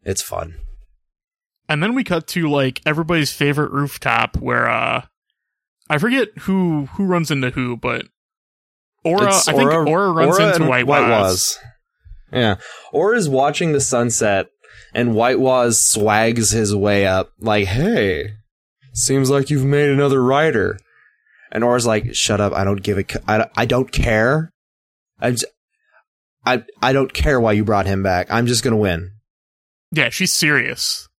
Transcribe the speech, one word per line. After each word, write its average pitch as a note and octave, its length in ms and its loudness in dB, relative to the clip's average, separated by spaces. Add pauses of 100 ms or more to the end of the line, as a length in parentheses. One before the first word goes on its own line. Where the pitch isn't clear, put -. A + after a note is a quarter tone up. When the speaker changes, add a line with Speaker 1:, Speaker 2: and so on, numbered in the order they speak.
Speaker 1:
It's F#2 180 -6
fun. E2 340 -10 (1120)
Speaker 2:
And D3+ 160 -2
then A3+ 120 -2
we C4 80 -2
cut F3+ 240 -4
to, E3 200 -2
like, C#3 380 0
everybody's D#3 480 -2
favorite D3 380 -2
rooftop B2+ 680 -2
where, A#2+ 320 -2
uh, A#2 360 -2 (840)
I D3+ 80 0
forget A#3+ 320 0 (120)
who, F3 520 0
who G3 120 -2
runs F3 260 0
into C3 200 -2
who, B2 240 -4
but A#2+ 300 -6 (1000)
Aura, F#3+ 240 2
Speaker 1:
It's G3 200 2
Speaker 2:
I D#3+ 60 2
think C#3 180 4
Speaker 1:
Aura, D#3+ 180 2
Speaker 2:
Aura F#3 220 2
runs D#3+ 240 4
Speaker 1:
Aura G3+ 120 4
Speaker 2:
into F3 140 2
Speaker 1:
and D#3+ 80 2
Speaker 2:
White B2 180 2
Speaker 1:
White C#3 220 4
Speaker 2:
Waz. A2 120 4
Speaker 1:
Waz. F#2 380 0 (720)
Yeah. A2+ 240 2 (380)
Aura's G3+ 340 2
watching C#3+ 440 0
the C#3+ 100 2
sunset, A#2 680 0 (440)
and A#2 220 0
White A#2+ 240 2
Waz B2+ 420 2
swags A2 720 2
his G#2+ 240 0
way G2+ 320 2
up, F#2 320 0
like, G#2 260 0
"Hey, G#2 680 -2 (600)
seems C3+ 360 0
like C#3 200 0
you've C#3 160 0
made C#3+ 240 2
another C#3 320 2
writer." B2 560 0 (760)
And - 120 -4
Aura's A#2+ 240 2
like, A2 260 0
"Shut G#2 280 0
up, G2+ 120 0
I G2 100 -2
don't G2 200 -2
give G2+ 140 -2
a G2 120 -4
c-, - 180 -8
I, G#2+ 280 2
I A#2 100 0
don't B2 260 0
care. B2 600 0 (680)
I'm A#2+ 180 -2
j-, - 100 -6 (960)
I, B2 180 0 (180)
I C3 120 2
don't C3+ 200 0
care C#3 260 0
why A2+ 140 2
you G#2 100 2
brought G#2 220 0
him G2 180 -2
back. F#2 260 0
I'm A#2+ 180 0
just A#2+ 160 0
gonna A#2 140 0
win." F#2 340 -2 (800)
Speaker 2:
Yeah, D3 180 0
she's F3+ 240 -2
serious. - 720 -2 (120)